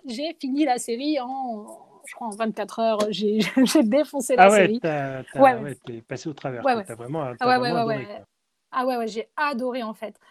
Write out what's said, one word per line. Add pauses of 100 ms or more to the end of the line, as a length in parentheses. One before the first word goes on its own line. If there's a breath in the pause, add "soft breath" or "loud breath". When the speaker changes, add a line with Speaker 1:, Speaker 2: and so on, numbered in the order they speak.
Speaker 1:
j'ai
fini
la
série
en, (400)
je
crois,
en
vingt-quatre
heures. (120)
J'ai,
<laughs>
j'ai
défoncé
la
Speaker 2:
Ah
ouais,
Speaker 1:
série.
Speaker 2:
t'as, (100)
t'as,
Speaker 1:
Ouais,
ouais.
Speaker 2:
ouais,
t'es
passé
au
travers,
Speaker 1:
Ouais,
Speaker 2:
quoi.
Speaker 1:
ouais.
Speaker 2:
T'as
vraiment, (140)
t'as
Speaker 1:
Ah
ouais,
Speaker 2:
vraiment
Speaker 1:
ouais,
ouais,
Speaker 2:
adoré,
Speaker 1:
ouais.
Speaker 2:
quoi. (460)
Speaker 1:
Ah
ouais,
ouais,
j'ai
adoré,
en
fait. (160 soft breath)